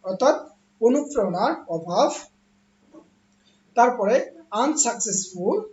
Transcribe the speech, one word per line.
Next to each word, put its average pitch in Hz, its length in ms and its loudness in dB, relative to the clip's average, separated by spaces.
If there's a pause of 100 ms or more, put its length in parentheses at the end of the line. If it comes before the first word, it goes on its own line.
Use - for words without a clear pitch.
অর্থাৎ 262 260 2 (520)
অনুপ্রেরণার 247 640 0 (220)
অভাব, 175 340 0 (1700)
তারপরে 233 380 4 (480)
আনসাকসেসফুল 214 920 -2 (180)